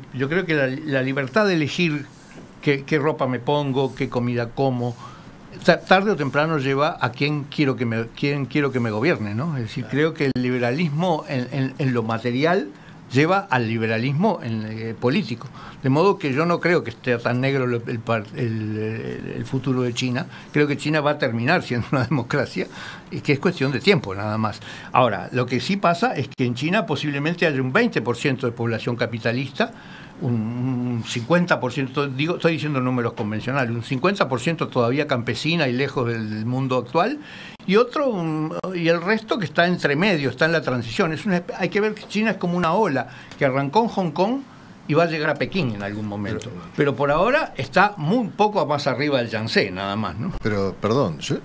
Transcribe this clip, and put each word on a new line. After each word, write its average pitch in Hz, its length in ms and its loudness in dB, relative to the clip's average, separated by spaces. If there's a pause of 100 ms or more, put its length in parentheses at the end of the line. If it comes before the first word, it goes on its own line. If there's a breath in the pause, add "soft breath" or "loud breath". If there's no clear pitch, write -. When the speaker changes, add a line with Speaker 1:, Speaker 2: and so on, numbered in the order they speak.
(160)
Speaker 1:
yo 135 120 0
creo 170 200 0
que 160 80 2
la, 139 120 4
la 135 360 0
libertad 139 420 2
de 190 80 2
elegir 151 540 0 (560)
qué, 139 200 2
qué 156 140 0
ropa 151 300 0
me 127 100 0
pongo, 135 560 0
qué 135 160 -2
comida 120 400 0
como, 123 460 0 (680 loud breath)
ta-, 165 180 6
tarde 196 300 4
o 180 40 2
temprano 147 420 2
lleva 139 420 2
a 120 120 0
quien 143 320 -2
quiero 135 320 0
que 120 100 -2
me, 113 220 -2
quien 143 400 -2
quiero 143 240 2
que 123 80 0
me 117 100 0
gobierne, 107 460 0
¿no? 147 220 -2
Es 120 60 -4
decir, 117 260 -6
creo 151 260 2
que 139 180 2
el 123 80 0
liberalismo 143 840 0
en, 123 240 -2
en, 131 260 -2
en 131 160 2
lo 120 80 2
material 123 680 2 (420 loud breath)
lleva 160 280 4
al 123 280 0
liberalismo 117 760 0
en, 113 260 -4
eh, 110 240 -8
político. 135 540 -2 (340 loud breath)
De 135 80 2
modo 180 300 6
que 143 120 -2
yo 151 140 2
no 175 140 2
creo 165 240 2
que 110 80 -6
esté 120 260 0
tan 120 240 0
negro 135 220 2
el, 120 240 0
el 123 120 -4
par-, 113 360 -2
el, 110 420 -2
el, 110 600 -6
el 120 80 -6
futuro 131 360 0
de 120 140 0
China. 127 320 -2 (260 loud breath)
Creo 147 140 6
que 143 100 0
China 151 240 0
va 147 100 4
a 143 60 0
terminar 135 460 2
siendo 120 280 -2
una 131 120 2
<laughs> 117 40 -2
democracia 135 600 -2 (420 loud breath)
y 143 120 -8
que 147 120 2
es 131 60 0
cuestión 147 320 0
de 117 80 0
tiempo 117 340 2
nada 104 240 -2
más. 110 220 -2 (320 loud breath)
Ahora, 107 400 4
lo 123 160 0
que 123 120 0
sí 190 180 -2
pasa 170 360 2
es 131 140 -4
que - 180 -2
en 120 80 0
China 160 320 0
posiblemente 151 600 0
haya 135 120 2
un 131 140 0
veinte 208 300 2
por 117 120 0
ciento 131 300 -2
de 117 60 0
población 117 440 -2
capitalista, 120 760 -2 (500 loud breath)
un, 123 120 0
un 120 760 -2
cincuenta 156 540 2
por 127 100 -2
ciento, 139 380 -2
digo, 151 260 -2
estoy 170 160 2
diciendo 143 300 -2
números 127 320 0
convencionales, 117 600 -2
un 117 100 -4
cincuenta 180 440 0
por 123 140 -2
ciento 160 260 -2
todavía 131 400 0
campesina 131 600 0
y 120 40 0
lejos 127 360 0
del 110 360 -4
mundo 127 320 0
actual, 180 420 0 (460 loud breath)
y 190 120 4
otro, 254 320 2
un, 160 440 -2 (220)
y 165 140 2
el 170 120 4
resto 220 380 0
que 175 60 -2
está 170 200 2
entre 170 300 2
medio, 160 340 4
está - 140 0
en 160 80 4
la 160 100 2
transición. 127 520 0
Es 147 120 -6
una 185 120 2
espe-, 175 200 -4
hay 180 120 0
que 208 100 0
ver 214 140 2
que - 140 -14
China 214 240 0
es - 60 -2
como 175 200 0
una 170 160 2
ola 151 340 2 (300 loud breath)
que 147 80 2
arrancó 139 380 2
en 226 60 0
Hong 175 220 0
Kong 226 300 0 (460 loud breath)
y 147 80 2
va 165 80 6
a - 20 4
llegar 156 240 -2
a 147 60 0
Pekín 127 400 -2
en 101 80 -6
algún 104 240 -6
momento. 101 420 -4
Speaker 2:
Pero, 87 260 -14
Speaker 1:
Pero 143 200 4
por 143 160 2
ahora 240 460 2
está 180 400 4
muy 180 320 0
poco 202 360 2
más 143 220 0
arriba 135 320 2
del 113 100 -2
Yangtze, 110 400 0
nada 98 260 -4
más, 95 220 -2
¿no? 180 240 -6
Speaker 2:
Pero, 98 400 0
perdón, 101 380 2
yo - 260 -4